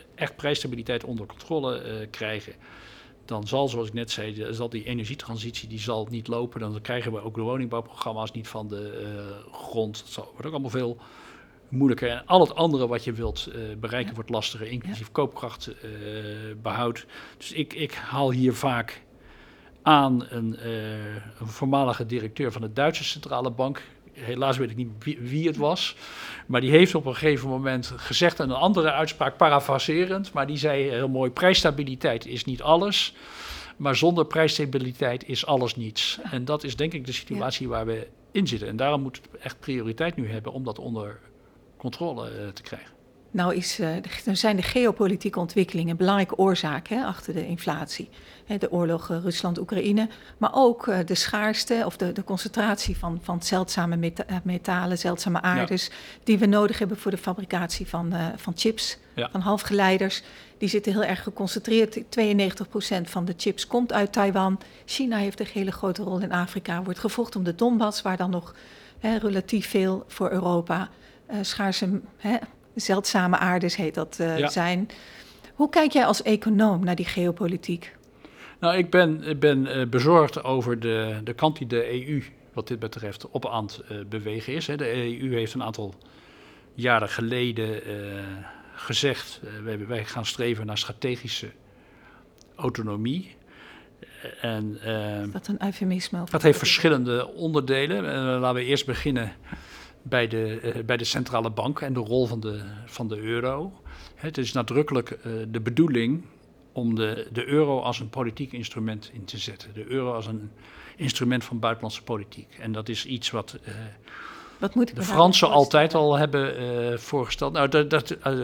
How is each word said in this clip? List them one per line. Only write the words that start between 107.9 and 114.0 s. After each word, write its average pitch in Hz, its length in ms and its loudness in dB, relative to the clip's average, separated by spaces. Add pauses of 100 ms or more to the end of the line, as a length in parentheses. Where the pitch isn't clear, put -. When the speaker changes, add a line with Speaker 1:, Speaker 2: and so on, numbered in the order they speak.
Speaker 1:
een 113 100 -10
politiek 117 420 -6
instrument 110 600 -8
in 107 120 -12
te 104 140 -12
zetten. - 360 -10
De 107 160 -12
euro 127 240 -2
als 110 120 -6
een 107 240 -8 (460)
instrument 123 480 0
van 120 140 -6
buitenlandse 110 440 -2
politiek. 110 580 -10
En 113 120 -6
dat 107 160 -6
is 113 180 -6
iets 123 240 -6
wat, - 340 -8
eh, 104 100 -12 (840)